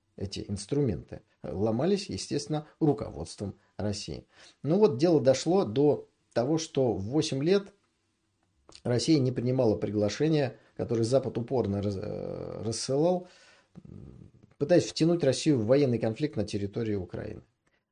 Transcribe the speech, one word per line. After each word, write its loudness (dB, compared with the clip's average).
эти -8
инструменты. -4
Ломались, -2
естественно, -6
руководством -4
России. -6
Ну 0
вот, 4
дело 4
дошло 4
до 2
того, 0
что 0
в -4
восемь -2
лет 0
Россия 2
не 2
принимала 2
приглашения, 0
которые 0
Запад 0
упорно -2
раз-, -2
э, -8
рассылал, -2
пытаясь 4
втянуть 2
Россию 2
в 0
военный 4
конфликт -2
на -2
территории -4
Украины. -8